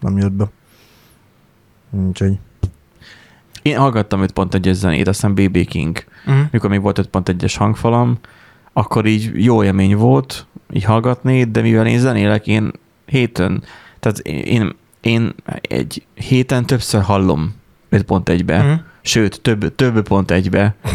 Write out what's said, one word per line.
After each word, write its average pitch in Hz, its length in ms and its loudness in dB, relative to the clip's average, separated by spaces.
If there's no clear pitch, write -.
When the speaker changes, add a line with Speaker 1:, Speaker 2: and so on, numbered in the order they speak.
Speaker 1:
nem 98 180 -2
jött 98 140 0
be. 101 140 -2
Úgyhogy 98 300 -2
Speaker 2:
Én 139 160 0
hallgattam 110 440 0
öt 95 100 -2
pont 92 220 -2
egyes 95 220 2
zenét, 92 320 0
aztán 101 260 0
B 98 160 2
B 92 160 2
King. 82 380 -6
Speaker 1:
Mhm. 139 100 0
Speaker 2:
Mikor 110 200 -2
még 101 100 2
volt 98 180 0
öt 95 100 -2
pont 95 200 -2
egyes 92 280 -2
hangfalam, 117 640 0
akkor 107 340 0
így 110 240 0
jó 117 200 4
élmény 98 320 2
volt 131 500 0
így 95 120 -2
hallgatni, 123 600 2
de 110 160 0
mivel 113 260 2
én 117 120 2
zenélek, 107 480 0
én 107 260 0
héten, 95 560 -2
tehát 107 180 -2
én, 87 580 -2
én 113 340 0
egy - 540 -6
héten 127 520 0
többször 113 360 0
hallom 95 520 0
öt 101 140 2
pont 92 260 -2
egybe, 87 340 0
Speaker 1:
Mhm. 143 100 2
Speaker 2:
sőt, 107 400 -2
több, 104 340 0
több 113 340 0
pont 98 220 0
egybe 95 440 2